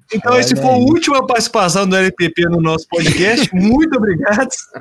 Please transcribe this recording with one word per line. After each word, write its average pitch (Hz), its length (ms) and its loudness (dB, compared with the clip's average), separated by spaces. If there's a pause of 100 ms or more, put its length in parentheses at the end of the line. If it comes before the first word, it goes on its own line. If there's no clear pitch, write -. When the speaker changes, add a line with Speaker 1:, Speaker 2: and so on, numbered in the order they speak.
(140)
Speaker 1:
Então, 240 200 -2
Speaker 2:
Olha 247 80 4
Speaker 1:
esse 254 140 0
foi 269 100 -2
Speaker 2:
aí. 262 80 2
Speaker 1:
a 254 40 2
última 285 480 2
participação 202 600 0
do 185 80 0
L 190 160 2
P 175 180 -2
P 175 200 -2
no 170 120 0
nosso 160 280 -2
podcast. 175 640 0
<laughs> 185 40 -4
Muito 262 420 2
obrigado. 208 520 -2 (320)